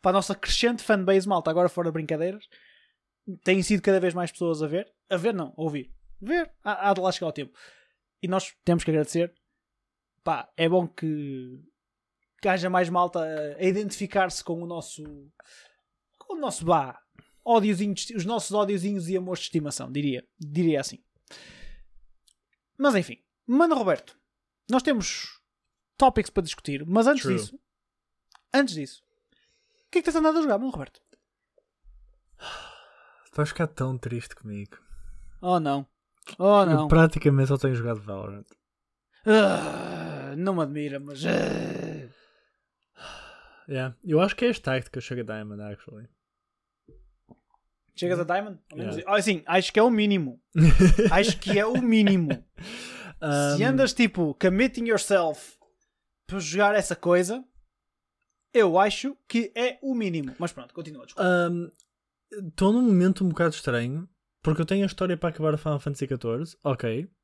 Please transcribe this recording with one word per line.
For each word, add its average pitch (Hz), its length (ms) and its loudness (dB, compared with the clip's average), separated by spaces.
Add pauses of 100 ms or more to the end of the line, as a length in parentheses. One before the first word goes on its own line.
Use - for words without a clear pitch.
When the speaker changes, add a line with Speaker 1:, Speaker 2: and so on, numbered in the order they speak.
Speaker 1:
para 185 100 2
a - 20 2
nossa 196 220 0
crescente - 480 0
fanbase, 196 440 4
malta, 175 240 0
agora 175 180 4
fora 170 200 -2
de 156 40 -8
brincadeiras. 160 540 -4 (960)
Têm 185 180 2
sido 196 200 2
cada 190 180 4
vez 175 140 0
mais 175 180 -4
pessoas 165 320 -2
a 156 40 -4
ver, 170 240 -4 (180)
a 190 80 -2
ver 202 160 -2
não, 170 140 -6 (100)
a 151 40 -8
ouvir. 147 300 -6 (300)
Ver, 311 300 -4 (120)
há, 202 260 -2
há 196 40 4
de 185 80 0
lá 185 100 2
chegar 175 160 -4
o 151 40 -4
tempo. - 260 -12 (640)
E 190 60 -6
nós 185 260 -4 (120)
temos 170 180 2
que - 80 -2
agradecer. 165 420 0 (920)
Pá, 143 320 -4
é 165 140 2
bom 175 180 2
que, 139 720 -8 (840)
que 214 60 -2
haja 185 220 0
mais 180 200 2
malta 175 300 0
a, 151 420 -6
a - 20 -2
identificar-se 190 800 -2
com 170 200 -8
o - 20 -10
nosso, 165 380 -12 (1120)
com - 180 -12
o 330 40 -8
nosso, 220 260 -6
vá, 147 320 0 (460)
ódiozinho 208 500 2
de - 60 -6
esti-, - 160 -10
os 185 100 -4
nossos 220 280 -4
ódiozinhos 196 560 -2
e 185 80 -2
amores 185 240 -6
de - 60 -10
estimação, 143 440 -6
diria, 139 340 -4 (140)
diria 151 400 0
assim. - 240 -10 (1700)
Mas 269 180 4
enfim, 156 220 -2 (280)
Mano 302 300 4
Roberto, 202 420 -2 (540)
nós - 100 2
temos - 600 -4 (560)
tópicos 247 340 2
para 185 120 -2
discutir, 147 440 -8
mas 214 180 4
antes 277 180 2
Speaker 2:
True. - 120 -2
Speaker 1:
disso, 107 240 -8 (960)
antes 175 220 2
disso, 143 280 -12 (840)
o - 40 -20
que 349 80 2
é - 20 -2
que - 40 -6
tens 320 100 0
andado 311 220 4
a 330 40 2
jogar, 254 160 2
Mano 254 140 -4
Roberto? - 300 -12 (2250)
Speaker 2:
Vais 151 140 0
ficar 160 180 -4
tão 131 300 -4
triste 120 380 -10
comigo. 104 420 -14 (640)
Speaker 1:
Oh 180 180 2
não, 139 280 -4 (500)
oh 202 240 6
Speaker 2:
Eu 190 60 6
Speaker 1:
não. 156 200 4
Speaker 2:
praticamente 151 600 6
só 139 100 0
tenho 131 180 -2
jogado 117 260 -4
Valorant. 101 440 -12 (800)
Speaker 1:
Ah, 165 1120 0
não 185 180 -2
me 165 80 0
admira, 143 360 -6
mas, 143 260 -14
ah. - 840 -4 (1600)
Speaker 2:
Yeah, 131 360 -6
eu 156 160 2
acho 202 160 0
que - 100 -2
é 240 40 4
este 220 120 -4
tacto 131 300 -4
que - 60 -10
eu 127 40 -10
chego 123 200 -10
a 107 140 -8
Diamond, 107 280 -12
actually. 104 440 -18 (1900)
Speaker 1:
Chegas 175 240 -2
a 175 40 -2
Diamond? 196 360 -4 (120)
Ao - 60 -16
menos - 200 -8
Speaker 2:
Yeah. 165 140 -6
Speaker 1:
eu, 208 60 2
assim, 180 280 0
acho 180 260 2
que - 80 2
é 214 40 8
o 247 60 6
mínimo. 202 520 2 (120)
Speaker 2:
<laughs> 170 580 8
Speaker 1:
Acho 202 280 2
que 196 200 0
é 208 60 2
o 247 160 0
mínimo. 202 480 4 (880)
Se 143 440 0
Speaker 2:
Um, 240 60 2
Speaker 1:
andas, 262 240 2
tipo, 180 480 0
committing 233 460 2
yourself 185 720 0 (720)
para 190 120 -6
jogar 196 360 2
essa 185 200 0
coisa, 180 480 0 (1120)
eu 190 260 6
acho 214 360 0 (120)
que 233 280 0
é 254 260 -2
o 269 140 -4
mínimo. 165 440 -4
Mas 175 120 -4
pronto, - 220 -20
continua, 151 320 -16
desculpa. 185 240 0 (200)
Speaker 2:
Um, 175 220 -6 (840)
tô 190 180 2
num 247 80 2
momento 190 420 4
um 185 60 2
bocado 160 240 0
estranho, 127 560 -4 (320)
porque 156 200 0
eu 160 40 0
tenho 196 180 0
a 196 40 0
história 185 280 -2
para 165 140 -4
acabar 156 240 -2
a 151 40 -2
Final 147 220 -4
Fantasy 143 280 -6
catorze, 127 560 -6
ok. 123 440 -4 (160)